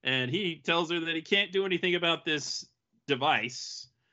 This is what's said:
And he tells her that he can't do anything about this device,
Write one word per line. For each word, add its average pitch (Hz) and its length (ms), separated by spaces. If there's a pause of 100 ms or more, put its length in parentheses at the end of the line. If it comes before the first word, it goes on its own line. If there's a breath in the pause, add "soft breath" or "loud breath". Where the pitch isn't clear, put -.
And 131 260
he 175 280
tells 170 340
her 175 80
that 165 160
he 160 60
can't 202 320
do 190 120
anything 180 300
about 170 300
this 151 420 (400)
device, 127 800 (260)